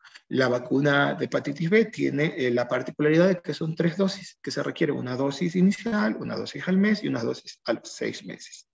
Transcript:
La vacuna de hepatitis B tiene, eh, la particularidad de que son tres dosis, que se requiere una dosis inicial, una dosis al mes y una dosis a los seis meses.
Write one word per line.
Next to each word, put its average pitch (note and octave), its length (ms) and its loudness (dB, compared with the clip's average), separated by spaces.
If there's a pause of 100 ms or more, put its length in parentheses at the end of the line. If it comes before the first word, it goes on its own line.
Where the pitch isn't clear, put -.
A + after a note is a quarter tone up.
(280)
La B2+ 200 2
vacuna C#3 680 2
de C3 120 -4
hepatitis C#3+ 440 -2
B G#3+ 160 6
tiene, C#3+ 500 -2
eh, B2+ 140 0
la A#2+ 180 0
particularidad D3+ 600 2
de F3+ 140 2
que D3+ 120 -6
son D#3+ 220 -4
tres E3+ 200 0
dosis, - 460 -2
que - 80 -10
se C#3+ 140 -4
requiere D3 280 -2
una B2+ 240 -4
dosis C#3+ 400 -2
inicial, G#3 640 2
una - 160 -8
dosis G#2+ 320 -8
al F#3 100 2
mes G#3 260 4
y D3 40 -2
una C3 140 -2
dosis - 440 -6
a A#2 80 0
los - 200 -8
seis A2+ 320 -6
meses. - 480 -16